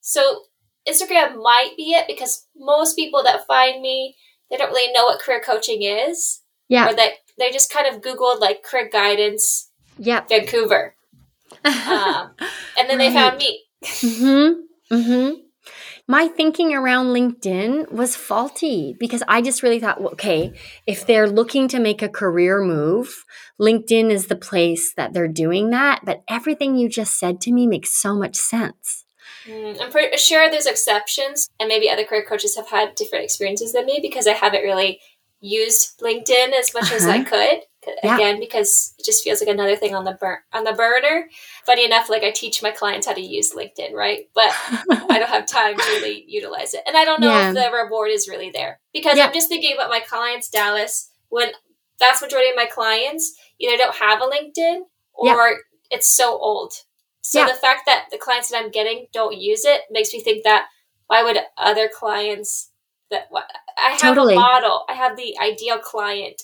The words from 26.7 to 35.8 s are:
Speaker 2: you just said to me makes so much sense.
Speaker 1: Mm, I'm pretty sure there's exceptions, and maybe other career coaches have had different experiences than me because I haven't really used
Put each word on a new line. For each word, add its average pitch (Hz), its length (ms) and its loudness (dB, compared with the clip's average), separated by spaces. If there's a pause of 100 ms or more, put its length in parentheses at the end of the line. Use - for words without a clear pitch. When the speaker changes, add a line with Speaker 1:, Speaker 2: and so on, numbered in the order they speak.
Speaker 2:
you 240 120 2
just 220 300 -4
said 180 240 -2
to 240 100 0
me 247 140 4
makes 208 240 0
so 202 240 -2
much 202 220 -4
sense. - 680 -6 (440)
Speaker 1:
Mm, 214 320 -12
I'm 247 100 -8
pretty 302 280 0
sure 320 300 4
there's 302 180 0
exceptions, 262 840 -2 (100)
and 220 100 -4
maybe 220 220 2
other 214 140 -2
career 214 200 -2
coaches 208 320 -4
have 220 120 -12
had 214 260 -2
different - 300 -6
experiences 208 480 -6
than 247 140 0
me 277 140 -2
because 262 280 -2
I 208 60 2
haven't 202 280 0
really 190 380 -2 (400)
used 220 600 -2